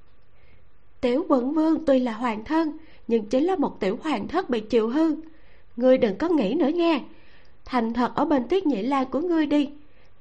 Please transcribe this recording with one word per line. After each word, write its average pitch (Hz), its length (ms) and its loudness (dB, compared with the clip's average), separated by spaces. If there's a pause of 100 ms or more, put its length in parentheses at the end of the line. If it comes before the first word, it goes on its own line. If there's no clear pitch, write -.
(1000)
"Tiểu 262 280 2
quận 262 240 4
vương 320 340 2
tuy 269 120 6
là 247 140 0
hoàng 220 320 -4
thân, 311 340 0 (300)
nhưng 226 180 2
chính 262 180 2
là 370 120 2
một 247 240 -2
tiểu 214 220 0
hoàng 226 260 -2
thất 359 220 -2
bị 233 100 0
chịu 220 280 2
hư. 302 280 2 (600)
Ngươi 254 220 6
đừng 208 200 2
có 320 100 0
nghĩ 262 260 2
nữa 311 200 4
nghe, 339 300 2 (600)
thành 233 280 0
thật 233 220 0
ở 285 100 2
bên 285 240 2
Tuyết 381 180 2
Nhĩ 226 160 0
Lan 262 280 0
của 269 100 -2
ngươi 330 260 2
đi. 285 240 2 (500)